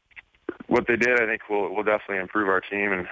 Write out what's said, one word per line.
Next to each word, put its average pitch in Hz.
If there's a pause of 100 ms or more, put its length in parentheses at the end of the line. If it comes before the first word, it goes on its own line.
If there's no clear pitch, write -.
(680)
what 120
they 120
did, 120
I 117
think, 110
will, 101
will 104
definitely 104
improve 95
our 95
team. 101
And, 90